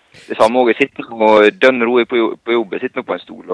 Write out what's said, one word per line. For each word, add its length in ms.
Det 100
samme 240
også, 100
jeg 140
sitter 240
nå 220
dønn 320
rolig 260
på 120
jo-, 180
på 160
jobb, 240
jeg 80
sitter 160
nå 80
på 80
en 60
stol, 280